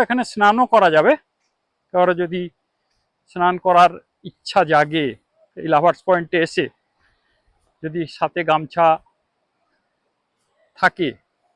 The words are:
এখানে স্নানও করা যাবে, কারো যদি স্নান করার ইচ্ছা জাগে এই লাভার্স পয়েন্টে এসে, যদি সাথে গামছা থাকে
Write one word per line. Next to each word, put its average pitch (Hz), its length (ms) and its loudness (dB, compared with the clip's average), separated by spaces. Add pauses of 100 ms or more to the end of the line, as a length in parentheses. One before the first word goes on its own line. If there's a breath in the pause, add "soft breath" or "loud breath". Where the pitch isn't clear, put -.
এখানে 247 260 -4
স্নানও 214 340 0 (100)
করা 196 220 4
যাবে, 175 160 4 (800)
কারো 180 180 2 (100)
যদি 180 200 -6 (880)
স্নান 180 240 0 (120)
করার 175 260 4 (360)
ইচ্ছা - 320 -4 (100)
জাগে 151 360 0 (500)
এই 160 180 -10
লাভার্স 151 320 2
পয়েন্টে 175 400 -2
এসে, 156 180 -4 (1160)
যদি 160 180 -10 (180)
সাথে 165 220 -6 (100)
গামছা 156 360 -2 (1900)
থাকে 175 320 -4 (460)